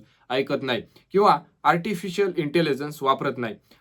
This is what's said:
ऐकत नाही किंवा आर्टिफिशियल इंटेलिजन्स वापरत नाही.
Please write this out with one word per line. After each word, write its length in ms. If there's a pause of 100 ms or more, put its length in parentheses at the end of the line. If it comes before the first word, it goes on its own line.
(300)
ऐकत 340
नाही 180 (300)
किंवा 280 (240)
आर्टिफिशियल 760
इंटेलिजन्स 680
वापरत 340
नाही. 180 (260)